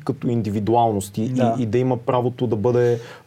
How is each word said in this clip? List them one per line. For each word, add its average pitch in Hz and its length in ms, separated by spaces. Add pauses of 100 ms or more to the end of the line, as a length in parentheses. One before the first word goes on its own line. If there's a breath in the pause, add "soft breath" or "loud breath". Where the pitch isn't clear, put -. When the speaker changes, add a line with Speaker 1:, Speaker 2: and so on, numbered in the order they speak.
Speaker 1:
като - 220
индивидуалност 110 880
и, 110 120
Speaker 2:
Да. 123 300
Speaker 1:
и, 123 40
и - 20
да 110 120
има 127 200
правото 123 500
да 113 80
бъде, 120 440 (280 loud breath)